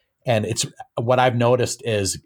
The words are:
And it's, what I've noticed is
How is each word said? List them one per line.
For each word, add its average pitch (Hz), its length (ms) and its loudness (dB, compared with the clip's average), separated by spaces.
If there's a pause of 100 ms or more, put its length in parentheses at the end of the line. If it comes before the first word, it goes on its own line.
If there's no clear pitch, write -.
(260)
And 110 180 2
it's, - 220 -4 (300)
what 123 220 2
I've 127 180 2
noticed 120 500 0
is 101 400 -2